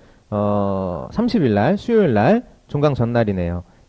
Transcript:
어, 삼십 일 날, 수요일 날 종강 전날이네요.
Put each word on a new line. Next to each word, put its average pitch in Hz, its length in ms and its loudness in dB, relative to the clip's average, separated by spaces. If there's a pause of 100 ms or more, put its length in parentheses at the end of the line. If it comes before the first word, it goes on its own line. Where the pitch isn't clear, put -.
(300)
어, 98 800 -2
삼십 226 300 0
일 113 120 2
날, 139 240 2
수요일 208 360 2
날 160 300 2 (220)
종강 147 280 0
전날이네요. 104 680 0 (260)